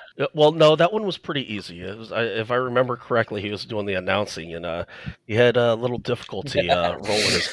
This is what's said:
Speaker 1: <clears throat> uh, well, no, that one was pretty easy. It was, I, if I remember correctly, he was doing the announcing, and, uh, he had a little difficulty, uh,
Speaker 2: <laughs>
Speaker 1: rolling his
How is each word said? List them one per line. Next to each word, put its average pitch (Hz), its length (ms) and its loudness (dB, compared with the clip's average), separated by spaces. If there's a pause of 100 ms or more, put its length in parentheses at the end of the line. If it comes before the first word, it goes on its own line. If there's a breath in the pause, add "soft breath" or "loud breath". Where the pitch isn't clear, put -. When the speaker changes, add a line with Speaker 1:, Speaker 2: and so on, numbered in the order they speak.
Speaker 1:
<clears throat> - 120 -20
uh, 139 160 0
well, 151 180 6
no, 156 240 4
that 170 160 4
one 220 140 -2
was 185 100 -4
pretty 139 380 -6
easy. 90 260 -10
It 95 160 -10
was, 110 160 -14
I, 113 120 0
if 110 260 -2
I 120 60 2
remember 123 400 0
correctly, 113 440 0
he 101 100 -4
was 104 140 -6
doing 104 220 -4
the 101 80 -2
announcing, 92 580 -2
and, 85 140 -8
uh, 85 180 -6 (420 loud breath)
he 113 80 -4
had 120 220 6
a 120 180 4
little 120 220 -2
difficulty, 117 720 -4
uh, 87 240 2
Speaker 2:
<laughs> - 60 -6
Speaker 1:
rolling 107 240 0
his 92 300 0